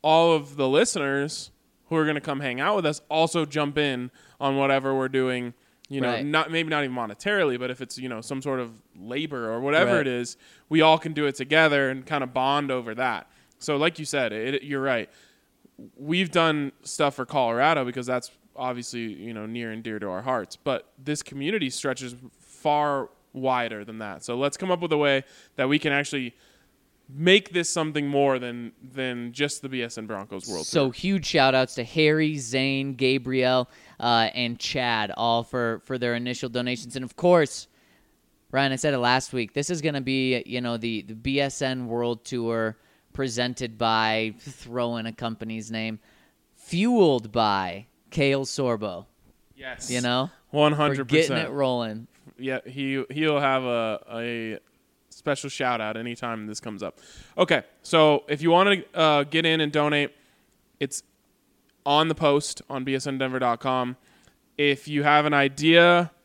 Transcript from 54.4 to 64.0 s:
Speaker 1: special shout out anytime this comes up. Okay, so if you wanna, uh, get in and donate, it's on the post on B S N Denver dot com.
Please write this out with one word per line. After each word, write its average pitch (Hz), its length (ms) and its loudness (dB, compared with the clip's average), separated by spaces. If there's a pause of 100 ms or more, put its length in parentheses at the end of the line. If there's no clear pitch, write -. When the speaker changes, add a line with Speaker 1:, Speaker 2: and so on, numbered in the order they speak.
Speaker 1:
special - 400 -6
shout 123 320 -2
out 107 160 -4
anytime 117 500 -8
this 107 140 -10
comes 104 220 -10
up. - 160 -10 (400)
Okay, 165 240 2 (200)
so 151 460 6
if 143 140 -2
you 165 80 4
wanna, 185 320 6 (120)
uh, 151 300 4
get 160 220 0
in 160 160 4
and 147 100 0
donate, 147 400 2 (640)
it's - 240 -6 (840)
on 151 220 6
the 160 60 2
post 147 540 2
on 135 160 -6
B 135 100 -2
S 131 120 -4
N 135 100 -4
Denver 131 220 -2
dot 120 220 0
com. 127 360 -2 (640)